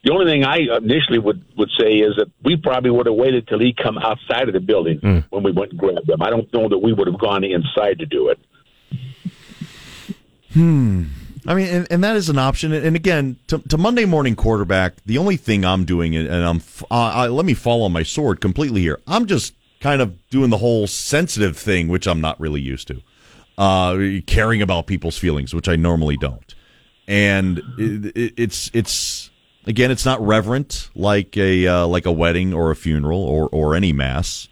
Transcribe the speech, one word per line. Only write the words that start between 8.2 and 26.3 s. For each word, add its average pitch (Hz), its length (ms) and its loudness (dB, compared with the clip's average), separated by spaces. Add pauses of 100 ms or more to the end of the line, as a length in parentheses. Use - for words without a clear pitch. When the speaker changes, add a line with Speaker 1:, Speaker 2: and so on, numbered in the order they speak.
Speaker 1:
it. - 100 0 (2250)
Speaker 3:
Hmm. 135 500 4 (420)
I 170 100 -2
mean, 190 120 0
and, 175 220 -2
and 175 140 2
that 220 120 0
is 175 140 -2
an 143 80 2
option. 139 360 0
And 160 220 0
again, 151 420 0 (100)
to, 156 120 -2
to - 180 -2
Monday 226 280 2
morning 143 300 2
quarterback, 95 600 2 (100)
the 110 120 0
only 185 200 2
thing 101 260 0
I'm 92 220 2
doing, 82 300 0
and 80 140 -2
I'm, 85 280 0
f-, - 260 -10
uh, 117 120 -4
I, 120 320 0
let 139 180 0
me 143 80 2
fall 120 300 0
on 95 100 0
my 80 100 0
sword 127 380 -2
completely 107 400 0
here. 78 260 0
I'm 208 200 0
just - 260 -2 (260)
kind 139 220 0
of 95 140 -2 (140)
doing 131 200 2
the 107 80 2
whole 113 300 0
sensitive 107 720 -2
thing, 90 300 -2
which 90 200 -2
I'm 82 140 0
not 78 180 -4
really 76 220 -4
used 65 260 -8
to, 62 140 -12 (560)
uh, 92 400 2 (280)
caring 110 360 2
about 90 260 -2
people's 85 300 -4
feelings, 73 360 -2
which 82 140 -4
I 87 80 2
normally 80 420 2
don't. 67 360 -8 (540)